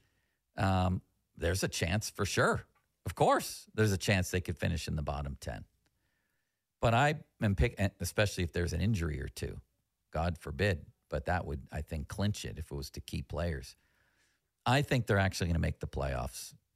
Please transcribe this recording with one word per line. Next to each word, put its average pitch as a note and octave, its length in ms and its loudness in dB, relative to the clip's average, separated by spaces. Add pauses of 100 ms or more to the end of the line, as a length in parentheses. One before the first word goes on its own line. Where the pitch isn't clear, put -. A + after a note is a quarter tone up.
(580)
Um, F#2 440 2 (340)
there's E2+ 260 0
a - 60 0
chance G2+ 420 0
for G2+ 160 -4
sure. F3 380 2 (420)
Of - 80 -6
course, - 600 2
there's G#2+ 180 4
a F#2+ 40 2
chance F#2+ 360 0
they F#2 80 0
could E2+ 180 -6
finish E2+ 300 -2
in D#2+ 80 -2
the D2+ 60 -2
bottom C#2+ 380 -4
ten. A1 240 -8 (1160)
But A#2 140 6
I C#3+ 200 6 (260)
am G#2 140 4
pick-, A#2 260 2 (200)
especially G2 420 0
if E2+ 100 -2
there's E2+ 200 0
an E2 80 -2
injury D#2+ 400 0
or - 80 -6
two, - 320 -8 (500)
God E2 260 0
forbid. D2+ 480 -2 (260)
But C#2+ 160 -4
that F2 200 -2
would, C#2+ 240 -6
I D#2 120 -6
think, D2+ 260 -6
clinch G2+ 360 -2
it A#1 140 -8
if D#2 140 -10
it - 20 -8
was C#2 160 -8
to - 100 -12
key E2 220 -8
players. D2+ 540 -6 (880)
I C3+ 160 4
think C3 240 0
they're G2+ 120 4
actually F#2+ 280 0
gonna E2 140 2
make D#2+ 200 -2
the D#2 60 -6
playoffs. C2 680 -6 (220)